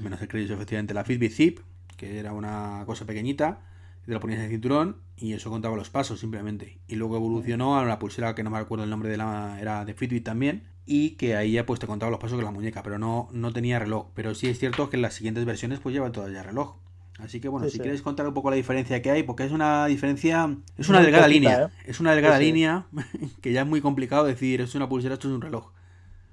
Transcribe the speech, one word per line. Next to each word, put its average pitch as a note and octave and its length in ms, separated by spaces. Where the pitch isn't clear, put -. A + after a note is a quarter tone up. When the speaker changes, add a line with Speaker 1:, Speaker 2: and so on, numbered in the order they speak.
Speaker 1:
menos G2 220
el G#2+ 60
Creyos, G#2 220
efectivamente, G#2 440
la G2+ 100
Fitbit A#2+ 280
Zip, - 280
que G2+ 220
era G#2 140
una G#2 540
cosa A2 180
pequeñita, C3+ 560
te A#2 80
lo A2 80
ponías A2 200
en A2+ 60
el A2 40
cinturón C#3 460
y A2 180
eso G#2+ 160
contaba A2 260
los G2 120
pasos C3 320
simplemente. G#2+ 680
Y A2 80
luego A2+ 200
evolucionó A#2 640
a C3+ 40
una A2+ 180
pulsera A2+ 340
que A2 80
no A2 80
me A2+ 80
acuerdo G#2+ 260
el G#2+ 60
nombre G#2+ 200
de G#2+ 60
la, G#2+ 440
era G#2+ 240
de G2+ 100
Fitbit A#2+ 300
también, C3+ 400
y D3 260
que A#2 260
ahí G#2+ 160
ya, A#2 120
pues, A#2+ 160
te A2+ 60
contaba G#2+ 240
los A#2 100
pasos A#2 160
con A2+ 80
la G#2 60
muñeca, G#2+ 320
pero G#2 160
no, A#2 340
no A#2 200
tenía A#2+ 260
reloj. A2 360
Pero A2 200
sí B2+ 140
es B2 100
cierto C3+ 320
que C3+ 60
en B2 60
las A2 120
siguientes A2+ 300
versiones, A#2 340
pues, C3 160
llevan C3+ 180
todas G2 200
ya F#2+ 100
reloj. A2+ 320
Así A2+ 200
que, C3+ 80
bueno, C3 180
Speaker 2:
Sí, C#3+ 40
Speaker 1:
si A2+ 80
Speaker 2:
sí. B2 40
Speaker 1:
quieres C#3 200
contar C#3+ 240
un C#3+ 80
poco C#3 160
la C3+ 60
diferencia B2+ 440
que B2+ 100
hay, D3+ 120
porque B2+ 220
es C#3 80
una D3+ 340
diferencia, D3 680
es D3+ 120
una F#3+ 100
Speaker 2:
Muy F3 80
Speaker 1:
delgada D#3 220
Speaker 2:
poquita, D3+ 100
Speaker 1:
línea, B2+ 140
Speaker 2:
¿eh? D#3 60
Speaker 1:
es B2+ 140
una E3 120
delgada D3+ 260
Speaker 2:
Sí, C#3+ 60
sí. - 60
Speaker 1:
línea D#3+ 420
<laughs> D3 480
que B2+ 120
ya B2+ 100
es C#3 60
muy D3+ 120
complicado C#3 440
decir, C3 360
"Esto B2 100
es - 40
una C#3 140
pulsera, B2+ 260
esto C3+ 140
es C3+ 60
un B2 60
reloj". B2 300